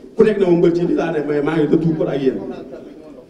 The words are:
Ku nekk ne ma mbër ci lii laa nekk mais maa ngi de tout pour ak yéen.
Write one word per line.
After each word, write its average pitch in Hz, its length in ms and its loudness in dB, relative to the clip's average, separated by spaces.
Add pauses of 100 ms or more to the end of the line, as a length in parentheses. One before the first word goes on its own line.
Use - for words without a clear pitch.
(160)
Ku 220 80 4
nekk 208 160 4
ne 185 60 2
ma 175 60 2
mbër 170 200 4
ci 170 160 -2
lii 147 80 -2
laa 165 160 -2
nekk 147 160 -4
mais 147 160 -2
maa 156 140 -2
ngi 147 100 2
de 165 100 2
tout 160 200 0
pour 175 100 -2
ak 139 140 -4
yéen. 123 140 0 (920)